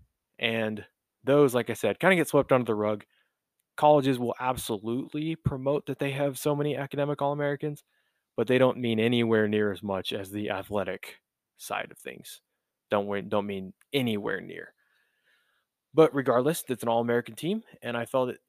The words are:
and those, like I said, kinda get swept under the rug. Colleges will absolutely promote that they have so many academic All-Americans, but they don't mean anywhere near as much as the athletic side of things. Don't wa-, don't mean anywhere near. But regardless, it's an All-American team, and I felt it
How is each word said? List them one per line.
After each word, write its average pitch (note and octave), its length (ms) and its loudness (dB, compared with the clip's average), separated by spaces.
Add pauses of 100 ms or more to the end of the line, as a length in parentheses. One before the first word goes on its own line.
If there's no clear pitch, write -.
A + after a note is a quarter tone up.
(400)
and A2 440 -2 (400)
those, C#3 300 6
like A#2+ 160 0
I A#2 40 -2
said, G#2 260 -2
kinda F#3 160 4
get D#3+ 120 2
swept - 240 2
under B2+ 140 4
the A2 100 0
rug. G#2+ 300 -2 (720)
Colleges C#3+ 400 6
will A#2+ 220 -2
absolutely B2+ 960 -4
promote C#3 500 -2
that C3+ 140 -6
they C#3 120 -2
have C#3 280 -2
so D3 160 0
many C#3+ 200 -2
academic C#3+ 460 -4
All-Americans, C#3+ 640 -4 (540)
but A2+ 100 0
they B2+ 100 6
don't B2+ 220 4
mean A2+ 200 0
anywhere A2+ 480 4
near G#2 240 2
as F#2+ 120 -10
much F#2+ 300 -4
as G2 180 -8
the G#2 180 -6
athletic G2 720 -6 (380)
side - 340 -8
of - 60 -20
things. - 440 -16 (480)
Don't G2+ 160 0
wa-, G2+ 160 -4
don't G2+ 240 -2
mean G2 280 -10 (200)
anywhere A2 480 -2
near. E2+ 320 -16 (1200)
But D3+ 220 6
regardless, C3 540 2
it's A#2+ 140 -6
an A#2 60 -2
All-American A#2 460 0
team, G3+ 280 -6 (180)
and A#2+ 140 -6
I A#2 100 -6
felt B2+ 240 0
it - 200 -10